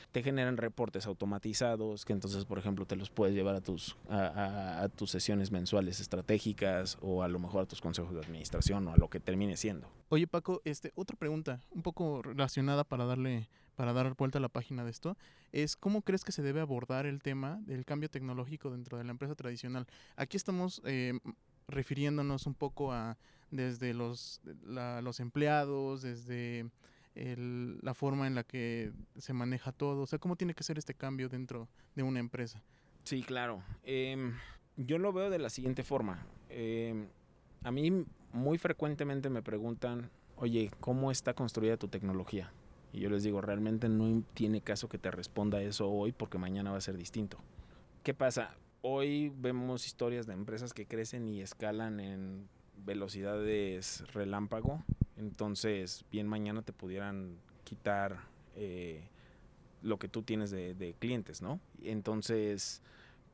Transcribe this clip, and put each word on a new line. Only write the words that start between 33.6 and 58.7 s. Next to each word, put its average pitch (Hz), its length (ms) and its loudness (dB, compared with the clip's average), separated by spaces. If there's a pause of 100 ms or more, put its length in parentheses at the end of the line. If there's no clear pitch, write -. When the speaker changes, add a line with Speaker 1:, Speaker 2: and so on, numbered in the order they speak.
Speaker 1:
Em, 131 500 0 (440)
yo 143 220 0
lo 196 140 2
veo 190 160 2
de 180 100 2
la 123 100 0
siguiente 127 340 -2
forma. 110 420 0 (240)
Em, 113 580 -2 (560)
a 123 80 -2
mí 160 340 4 (260)
muy 139 280 2
frecuentemente 143 680 0
me 123 120 0
preguntan, 117 720 -2 (240)
"Oye, 113 340 4 (100)
¿cómo 131 300 2
está 127 240 2
construida 113 440 2
tu 104 100 -4
tecnología?". 95 640 -2 (420)
Y 101 60 -6
yo 98 100 2
les 101 140 4
digo, 101 180 2
"Realmente 110 480 2
no 110 180 6
im-, 113 160 6 (120)
tiene 107 260 4
caso 107 280 -2
que 107 100 -4
te 95 100 -4
responda 101 540 0
eso 101 260 0
hoy 104 220 2
porque 101 260 -4
mañana 95 340 -2
va 98 60 0
a 95 40 -4
ser 95 160 -4
distinto". 98 420 -4 (640)
¿Qué 135 100 2
pasa? 110 420 2 (260)
Hoy 143 540 2
vemos 127 520 0
historias 120 400 0
de 104 60 -6
empresas 110 400 -4
que 104 120 -8
crecen 113 420 -4
y 104 140 -2
escalan 107 580 -2
en 95 480 -6 (380)
velocidades 101 1160 0 (100)
relámpago. 104 720 0 (340)
Entonces, 104 960 -2
bien 104 160 0
mañana 107 340 -2
te 104 100 -10
pudieran 95 640 -6 (300)
quitar, 98 560 0 (340)
eh, 87 460 -6 (800)